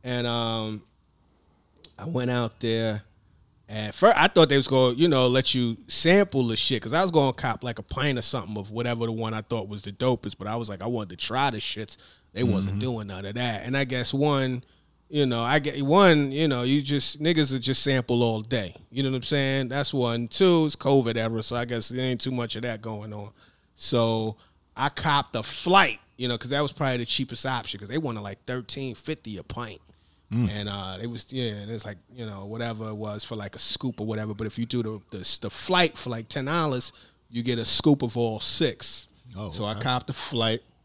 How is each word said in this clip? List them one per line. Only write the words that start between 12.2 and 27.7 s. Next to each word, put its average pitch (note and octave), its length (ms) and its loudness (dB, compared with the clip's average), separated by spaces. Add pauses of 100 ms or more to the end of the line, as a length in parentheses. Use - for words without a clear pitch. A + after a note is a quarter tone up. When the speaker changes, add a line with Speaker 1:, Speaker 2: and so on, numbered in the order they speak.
Speaker 1:
They A2+ 100 -2
wasn't F#2+ 320 0
Speaker 2:
Mm-hmm. G2+ 40 -2
Speaker 1:
doing A#2 280 -4
none G2 180 -10
of G#2 100 -8
that. A#2+ 300 -4
And C3 120 -2
I C#3 80 0
guess B2 280 0
one, C3+ 500 0 (460)
you D3 180 2
know, A#2 160 0
I C3+ 160 2
get, C#3+ 240 -4
one, D3+ 480 6
you D3+ 160 0
know, B2+ 160 0
you C#3 180 2
just, C#3+ 400 0
niggas D#3 300 2
will C3 80 -2
just C3 240 2
sample B2+ 400 2
all A2+ 180 0
day. G#2+ 340 -4 (160)
You B2+ 120 -4
know C3+ 80 -2
what C3 60 -4
I'm B2 60 -4
saying? C3+ 460 0
That's C#3+ 240 -2
one. A#2+ 340 0
Two, E3+ 380 4
it's D3 100 0
covid C3 400 4
era, A2+ 280 -2
so B2 120 -2
I A#2+ 100 -2
guess A#2 240 0
there B2+ 140 -4
ain't B2+ 180 -2
too C3 100 -2
much A#2+ 240 -4
of A2+ 80 -8
that A2+ 180 -6
going A2 320 -8
on. G#2 160 -12 (460)
So A2+ 600 2 (400)
I C3 140 0
copped C#3+ 460 0
a A2 80 -2
flight, E3+ 560 4 (180)
you B2 100 -4
know, A#2+ 100 -4
'cause B2 120 -8
that C#3 120 0
was C#3+ 120 -2
probably C3 240 -2
the A#2+ 80 -2
cheapest - 400 -2
option, B2 340 -4